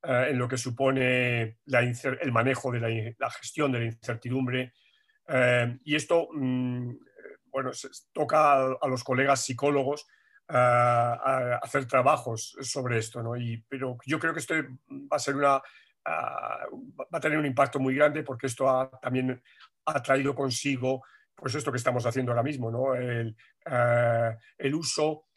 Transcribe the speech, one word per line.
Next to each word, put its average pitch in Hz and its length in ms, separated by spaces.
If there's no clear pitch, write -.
eh, 131 280
en 131 80
lo 123 100
que 127 100
supone 123 1040
la 127 180
incer-, 123 380
el 139 120
manejo 127 380
de 120 100
la 117 100
in-, 113 280
la 117 120
gestión - 420
de 120 80
la 117 60
incertidumbre. 123 880
Eh, 123 580
y 147 120
esto, 165 360
mm, 127 580
bueno, 131 260
se, - 160
toca 151 400
a, 131 280
a 139 80
los 127 140
colegas 135 400
psicólogos, 139 640
eh, 156 60
a, 120 600
a 127 420
hacer 135 300
trabajos 127 720
sobre 123 380
esto, 110 220
¿no? 117 160
Y, 117 320
pero 127 280
yo 156 140
creo 165 120
que 156 60
esto 139 160
va 135 600
a - 20
ser 139 160
una, 139 260
ah, - 640
va - 220
a - 20
tener 156 160
un 151 100
impacto 135 340
muy 131 160
grande 147 260
porque 127 240
esto 131 240
ha, 131 180
también 127 420
ha 147 160
traído 135 340
consigo, 131 680
pues, 127 220
esto 147 160
que 123 60
estamos 123 280
haciendo 123 240
ahora 120 140
mismo, 127 260
¿no? 127 240
El, 117 420
eh, 120 680
el 139 200
uso 156 480